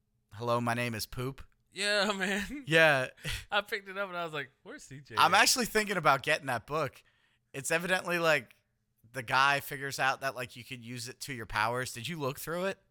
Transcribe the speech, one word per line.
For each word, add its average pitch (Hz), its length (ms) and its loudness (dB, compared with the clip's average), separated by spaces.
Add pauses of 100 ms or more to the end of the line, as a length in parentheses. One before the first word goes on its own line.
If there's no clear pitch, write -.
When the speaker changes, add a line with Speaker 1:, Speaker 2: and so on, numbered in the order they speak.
(340)
Speaker 1:
Hello, 120 280 0
My 117 120 0
Name 120 220 -2
Is 107 100 -6
Poop. 131 360 -8 (320)
Speaker 2:
Yeah, 208 380 0
<laughs> 196 60 -2
man. 202 480 -4
Speaker 1:
Yeah. 151 420 6 (440)
Speaker 2:
I 202 100 0
picked 202 280 -8
it 190 80 -12
up 196 120 -6
and 175 80 -8
I 170 60 -4
was 160 100 -8
like, 139 160 -6 (140)
"Where's 277 200 -18
C 135 220 -16
J 113 120 -12
Speaker 1:
I'm 160 160 6
Speaker 2:
at?" 208 80 8
Speaker 1:
actually 233 240 4
thinking 208 320 0
about 147 260 4
getting 151 240 0
that 120 180 -2
book. 143 360 -4 (520)
It's 139 180 -6
evidently, 175 480 0
like, 151 360 2 (580)
the 127 100 -8
guy 135 360 4
figures 139 400 -8
out 131 220 0
that, 131 140 -4
like, 123 200 -8
you 120 80 -14
could 120 200 -14
use 120 260 -10
it - 120 -16
to 143 120 -10
your 113 120 -10
powers. 120 460 -2
Did 120 160 -8
you 170 100 -6
look 135 220 -4
through 175 260 -6
it? 196 120 -4 (140)